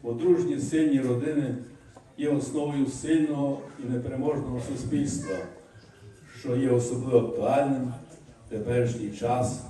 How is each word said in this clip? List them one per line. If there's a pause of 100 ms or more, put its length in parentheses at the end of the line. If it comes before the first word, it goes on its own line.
Бо
дружні,
сильні
родини (640)
є
основою
сильного (200)
і
непереможного (100)
суспільства, (1040)
що
є
особливо
актуальним (540)
в
теперішній
час